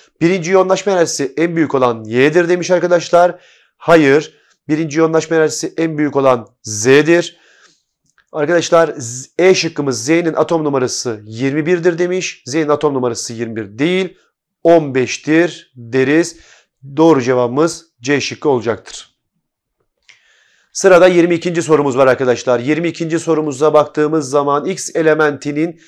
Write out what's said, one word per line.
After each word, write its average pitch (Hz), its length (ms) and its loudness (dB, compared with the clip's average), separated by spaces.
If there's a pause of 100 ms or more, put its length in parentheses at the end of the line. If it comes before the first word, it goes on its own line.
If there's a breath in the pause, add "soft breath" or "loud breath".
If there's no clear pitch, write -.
(200 soft breath)
Birinci 170 300 0
iyonlaşma 190 420 2
enerjisi 151 440 -2
en 165 200 -2
büyük 147 180 -2
olan 120 300 0
Y'dir 151 440 2
demiş 180 220 -2
arkadaşlar. 175 680 2 (380 soft breath)
Hayır. 151 580 2 (340 soft breath)
Birinci 156 300 -4
iyonlaşma 160 380 0
enerjisi 156 400 -2
en 160 220 -4
büyük 147 180 -2
olan 127 320 0 (140)
Z'dir. 143 720 2 (960 soft breath)
Arkadaşlar 165 560 0
Z-, 127 400 -12 (100)
E 185 160 4
şıkkımız 139 500 -4
Z'nin 165 300 0
atom 156 300 -2
numarası 127 600 -4
yirmi 135 420 -4
birdir 170 320 0
demiş. 180 480 -6
Z'nin 147 220 -4
atom 147 260 0
numarası 123 380 -4
yirmi 113 240 -8
bir 107 220 -12
değil, 180 400 -2 (440 soft breath)
on 160 320 4
beştir 151 840 -2
deriz. 135 600 -2 (600 soft breath)
Doğru 160 260 4
cevabımız 127 640 -2 (140)
C 131 200 -2
şıkkı - 280 -6
olacaktır. 113 680 -4 (1500 soft breath)
Sırada 185 340 6
yirmi 175 280 4
ikinci 165 280 -4
sorumuz 143 360 0
var 135 80 4
arkadaşlar. 123 540 0
Yirmi 151 280 -2
ikinci 160 300 -6
sorumuza 151 560 0
baktığımız 151 560 0
zaman 143 360 0
X - 300 -8
elementinin 156 920 -2